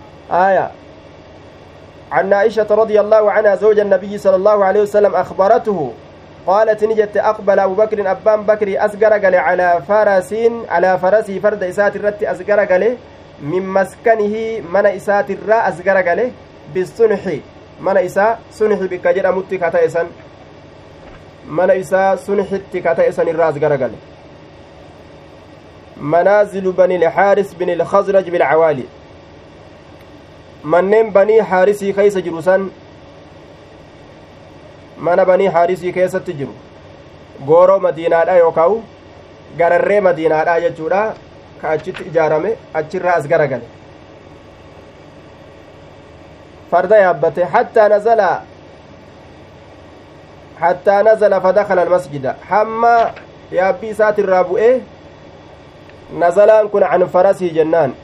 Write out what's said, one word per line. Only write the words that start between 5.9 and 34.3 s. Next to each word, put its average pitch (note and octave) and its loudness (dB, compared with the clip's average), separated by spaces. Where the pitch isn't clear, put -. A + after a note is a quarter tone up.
قالت G#3+ 0
نجت G#3+ -2
أقبل G3+ 0
أبو F#3+ 0
بكر G3+ 0
أبان G#3+ 0
بكر G#3 -2
أسقر G#3 0
قال F#3+ 2
على F3 2
فرس G3+ 0
على F3 2
فرسي F#3+ 0
فرد G#3 -2
إسات G3+ -2
الرت G#3 -6
أسقر F3+ -2
قال G3 0
من E3+ -4
مسكنه G#3+ -2
من G3+ 2
إسات G3+ -2
الرا G#3+ 0
أسقر F3+ -2
قال G3+ -2
بالصنح F#3+ 0
من F#3 -2
إسا G3 0
صنح G#3+ 0
بك F3+ -4
جرى F3+ 0
مت F#3 -6
كتائسا E3+ -2
من F3 0
إسا F#3 0
صنح G3 -4
كتائسا F3 0
الرا D#3+ 0
أسقر D3 -2
قال A#2 -4
منازل F#3 0
بني F3+ 2
الحارس F#3+ 0
بن F3+ -4
الخزرج F3+ 0
بالعوالي D#3 0
manneen G3+ 2
banii G#3 4
haarisii G3 0
keessa G3+ 2
jiru E3 -8
san F#3+ 2